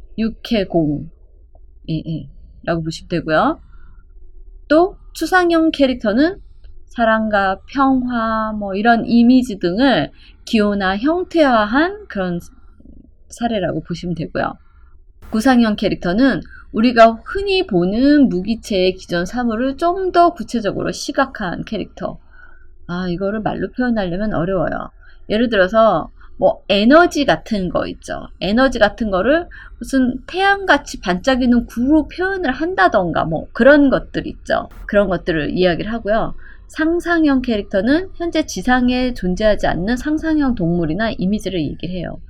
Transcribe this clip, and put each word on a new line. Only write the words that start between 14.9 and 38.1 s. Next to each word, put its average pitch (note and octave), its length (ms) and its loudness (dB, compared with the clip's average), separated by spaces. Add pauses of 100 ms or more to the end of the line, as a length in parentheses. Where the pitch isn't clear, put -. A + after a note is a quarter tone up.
구상형 A3+ 460 4
캐릭터는 F#3 640 0 (320)
우리가 A3+ 520 4
흔히 G4 400 -2
보는 A3+ 640 4
무기체의 F#3 640 0
기존 F3 300 -4
사물을 A#3+ 520 -4
좀 F4+ 340 -2
더 F4 220 4
구체적으로 G#3 580 -4
시각화한 A#3+ 720 -4
캐릭터. - 560 -10 (680)
아, F3+ 200 -6
이거를 G3 320 -4
말로 G3 320 -6
표현하려면 G#3 640 -2
어려워요. F3 580 -2 (380)
예를 A3+ 180 0
들어서 G#3 600 2 (280)
뭐 - 300 0
에너지 C#4+ 560 4
같은 F#3+ 460 -2
거 - 180 -4
있죠. - 400 -10 (140)
에너지 B3 360 2
같은 G#3 320 0
거를 A#3+ 380 0 (320)
무슨 B3+ 380 -2 (100)
태양같이 F#4+ 720 0
반짝이는 A#3+ 680 0
구로 D4 420 2
표현을 F#4 420 -4
한다던가 D4 720 0
뭐 D#3+ 300 -6
그런 C#4 360 6
것들 E3 380 -2
있죠. - 400 -4 (180)
그런 G3+ 220 2
것들을 E3+ 440 -2
이야기를 F3+ 420 0
하고요. G#3+ 420 -2 (320)
상상형 D#4+ 760 0
캐릭터는 A#3+ 720 0